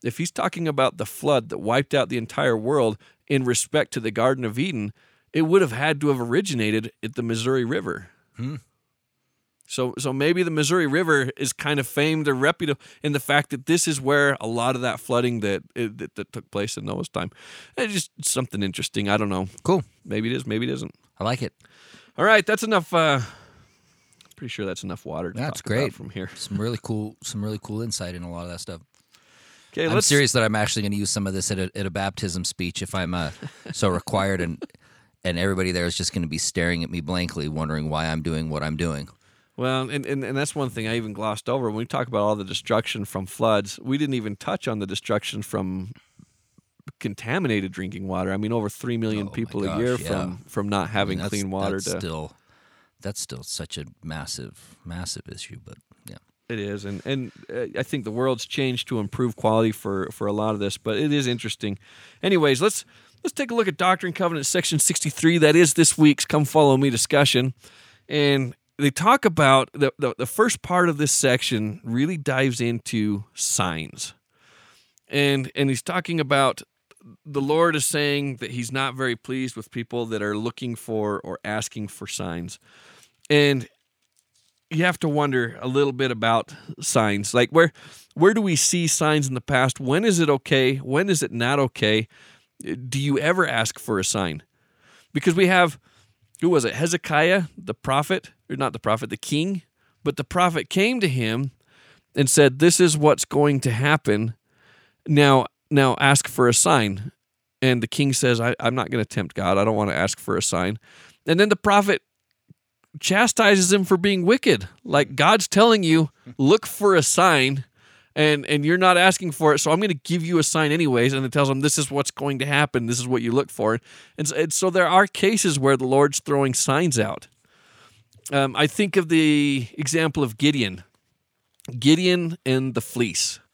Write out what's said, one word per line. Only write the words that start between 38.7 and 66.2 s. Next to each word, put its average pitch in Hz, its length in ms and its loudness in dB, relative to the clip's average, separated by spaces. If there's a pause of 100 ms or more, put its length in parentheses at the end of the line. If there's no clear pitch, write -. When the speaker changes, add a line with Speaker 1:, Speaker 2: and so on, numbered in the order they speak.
Speaker 2:
doing. 76 320 -6 (500)
Speaker 1:
Well, 131 300 -4
and, 143 160 -8
and, 135 180 -6
and 127 140 -6
that's 143 180 -4
one 139 140 -4
thing 113 180 -8
I 113 100 -2
even 110 180 -6
glossed 107 340 -6
over. 123 220 -2
When 107 80 -6
we 117 80 -6
talk 127 220 -4
about 113 120 -2
all 104 160 2
the 101 80 -8
destruction 107 640 -4
from 98 180 -8
floods, 104 580 -2
we 131 140 -2
didn't 147 160 -2
even 107 240 -6
touch - 320 -8
on 110 120 -4
the 98 60 -4
destruction 104 540 -4
from 95 520 -6 (1080)
contaminated 110 720 -4
drinking 95 340 -10
water. 92 260 -2
I 98 40 -2
mean, 107 160 -4
over 110 160 -2
three 120 300 -6
million 107 300 -4
Speaker 2:
Oh - 20 -16
my - 40 -16
Speaker 1:
people 117 280 -6
a 98 60 -2
Speaker 2:
gosh, 101 100 -4
Speaker 1:
year 123 200 -2
Speaker 2:
yeah. - 100 -8
Speaker 1:
from, 92 380 -6
from 101 220 -6
not 101 140 0
Speaker 2:
I - 20 -6
mean, 107 80 -10
Speaker 1:
having 98 260 -2
Speaker 2:
that's, 92 120 -6
Speaker 1:
clean 98 200 -6
water 98 260 -4
Speaker 2:
that's 95 80 -8
Speaker 1:
to 90 160 -4
Speaker 2:
still, 80 320 -8 (680)
that's 101 180 -10
still - 240 -12
such - 360 -12
a 73 80 -12 (180)
massive, - 800 -14
massive 87 420 -10
issue, - 380 -16
but - 140 -20 (280)
yeah. - 120 -20 (320)
Speaker 1:
It 117 100 -8
is, 101 240 -8
and, 101 220 -10
and, 131 260 -6 (180)
uh, 113 280 -8
I 127 40 -4
think 127 220 -8
the 107 60 -8
world's 123 340 -2
changed 127 440 -4
to 120 120 -4
improve 113 360 -4
quality 110 360 2
for, 98 400 -6
for 107 140 -6
a 101 60 -2
lot 107 220 -2
of 101 60 -6
this, 101 160 -4
but 110 220 -4
it 147 140 -2
is 143 140 0
interesting. 113 520 -6 (440)
Anyways, 151 380 2
let's, 208 240 0 (400)
let's 359 80 -4
take 262 180 -6
a 240 40 -4
look 226 140 0
at 156 100 -4
Doctrine 185 320 0
and 160 40 -8
Covenants 165 360 -2
section 170 280 0
sixty-three. - 600 2
That 156 180 6
is 170 180 6
this 165 220 4
week's 151 300 6